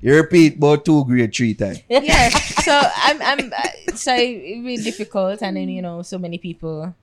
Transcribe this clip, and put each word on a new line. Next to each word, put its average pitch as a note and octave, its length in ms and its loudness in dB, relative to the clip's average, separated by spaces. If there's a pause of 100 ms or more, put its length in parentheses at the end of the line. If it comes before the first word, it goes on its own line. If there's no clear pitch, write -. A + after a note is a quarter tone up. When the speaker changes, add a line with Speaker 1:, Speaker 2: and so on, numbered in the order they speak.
Speaker 1:
You B2+ 140 4
repeat E3+ 420 6
about D3 260 4
two D3+ 220 4
grade A#2+ 280 2
three A#2 200 0
times. G2 340 -6
Speaker 2:
Yeah. C#4 400 4
So D4 460 0 (340)
I'm, D4+ 140 0
I'm, C4+ 340 -2
uh, - 400 -8
so B3+ 180 -2
it A#3+ 520 -4
be B3 100 -6
difficult, G#3 680 -4
and G3 120 -4
then, F#3 140 -6
you F#3 120 -8
know, F3 200 -10
so F#3 160 -12
many E3+ 220 -8
people E3 640 -10